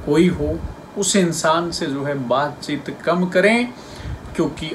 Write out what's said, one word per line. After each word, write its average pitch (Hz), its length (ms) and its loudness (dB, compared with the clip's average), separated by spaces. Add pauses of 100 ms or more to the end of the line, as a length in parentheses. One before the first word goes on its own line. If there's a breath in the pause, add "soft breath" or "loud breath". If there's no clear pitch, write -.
कोई 160 220 6
हो, 156 320 0 (380)
उस 202 180 0
इंसान 170 560 2
से 170 140 -4
जो 139 180 -2
है 139 240 -2
बातचीत 135 800 -2
कम 180 200 2
करें, 220 480 2 (640 loud breath)
क्योंकि 160 400 -2